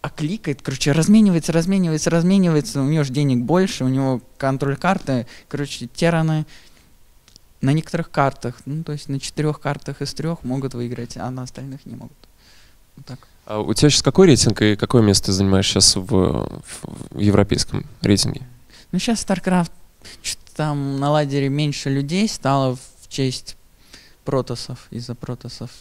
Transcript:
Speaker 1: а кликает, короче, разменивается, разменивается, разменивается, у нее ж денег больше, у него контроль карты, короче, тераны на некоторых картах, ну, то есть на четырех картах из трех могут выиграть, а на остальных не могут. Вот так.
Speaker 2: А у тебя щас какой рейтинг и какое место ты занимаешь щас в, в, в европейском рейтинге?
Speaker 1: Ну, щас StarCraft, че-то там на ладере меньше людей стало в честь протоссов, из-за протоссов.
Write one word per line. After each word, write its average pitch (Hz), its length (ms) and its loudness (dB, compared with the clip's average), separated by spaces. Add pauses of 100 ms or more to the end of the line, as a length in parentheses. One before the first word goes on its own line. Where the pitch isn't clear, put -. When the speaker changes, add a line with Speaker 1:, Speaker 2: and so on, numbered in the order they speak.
Speaker 1:
а 151 80 -8
кликает, 156 540 -6
короче, 139 280 0
разменивается, 170 600 6
разменивается, 170 580 2
разменивается, 170 720 4
у 135 40 2
нее 151 180 2
ж 135 60 -2
денег 127 360 2
больше, 180 380 2
у 131 40 0
него 131 340 0 (160)
контроль 135 400 -2
карты, 139 500 -2 (200)
короче, 143 400 -8
тераны 160 580 0 (1160)
на 139 120 2
некоторых 160 380 -4
картах, 135 440 -2 (100)
ну, 156 180 -8
то 151 80 -8
есть 147 160 -10
на 139 120 -6
четырех 151 400 -4
картах 143 420 -8
из 139 120 -8
трех 160 300 -6
могут 131 300 -6
выиграть, 120 440 -8
а 120 140 -8
на 127 120 -10
остальных 135 420 -14
не 117 100 -14
могут. - 220 -18 (800)
Вот 135 80 -20
так. 123 140 -16 (260)
Speaker 2:
А 107 140 -4
у 101 140 -2
тебя 151 160 6
щас - 120 2
какой 185 260 6
рейтинг 117 340 4
и 107 140 4
какое 117 260 2
место 101 260 4
ты 98 40 0
занимаешь 95 340 2
щас - 300 2
в, 98 100 -4
в, 82 560 0 (500)
в - 80 -10
европейском 101 680 2 (160)
рейтинге? - 400 2 (500)
Speaker 1:
Ну, 180 80 -2
щас 226 260 -2
StarCraft, 185 460 0 (500)
че-то - 340 -12
там 143 440 -4
на 143 120 0
ладере 139 380 2
меньше 147 400 -2
людей 143 380 0
стало 135 480 0
в - 340 -20
честь - 460 -6 (680)
протоссов, 127 680 -6
из-за 120 240 -10
протоссов. - 540 -12 (120)